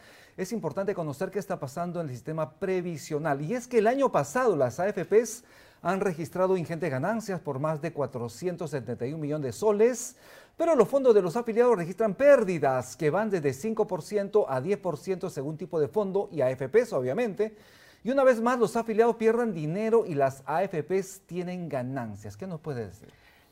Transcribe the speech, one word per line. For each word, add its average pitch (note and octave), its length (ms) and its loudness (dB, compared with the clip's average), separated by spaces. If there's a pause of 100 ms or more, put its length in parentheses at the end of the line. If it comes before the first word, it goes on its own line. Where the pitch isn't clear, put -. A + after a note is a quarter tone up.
(360)
Es F#3 160 -6
importante G3 420 -4
conocer E3+ 380 -4
qué G#3 80 -4
está F3+ 180 -6
pasando E3+ 440 -6
en D#3 80 -6
el B2+ 40 -8
sistema D#3 460 -6
previsional. D#3+ 840 -2
Y D#3 120 -4
es A#3+ 120 -4
que B3 120 0
el G#3 100 4
año C4 240 2
pasado F#3+ 460 2
las B2 240 0
A F#3+ 80 0
F G3 160 -4
Ps A3+ 400 2 (360)
han F#3 180 -2
registrado F#3 580 0
ingentes E3 340 -4
ganancias F#3+ 480 -2
por C3+ 200 -6
más D#3 220 -2
de D#3+ 100 -4
cuatrocientos D3 800 -6
setenta C3+ 360 -6
y C#3+ 60 -6
un D#3+ 80 -8
millones D3 240 -4
de B2 60 -4
soles, A3 640 2 (420)
pero E4 180 4
los G#3+ 120 6
fondos C4 280 4
de G3+ 60 8
los F3+ 140 -2
afiliados A#3 400 4
registran F#3 380 -2
pérdidas F3+ 800 4
que D#3 140 0
van G3+ 200 0
desde D3+ 240 0
cinco A3 340 -2
por F3+ 160 -6
ciento G3+ 460 2
a C3 120 0
diez F#3+ 160 -2
por F3+ 200 -4
ciento F#3 320 -6
según D3 280 -6
tipo E3 220 -6
de C#3+ 80 2
fondo G3 440 -2
y D#3 100 -2
A B2+ 100 4
F C3 180 -4
Ps, A3+ 240 2
obviamente. F#3+ 640 -2 (480)
Y G#3+ 80 -2
una C4+ 120 4
vez B3+ 180 6
más, B3 180 2
los G#3+ 160 2
afiliados A3+ 400 2
pierden A3 380 2
dinero F#3+ 520 0
y E3 80 -6
las C3+ 320 0
A D#3+ 180 0
F F3+ 200 -4
Ps F#3+ 420 -4
tienen F3 440 -8
ganancias. B2 680 -6
¿Qué F#3 100 -12
nos E3+ 120 -10
puede B2 260 -8
decir? - 240 -18 (420)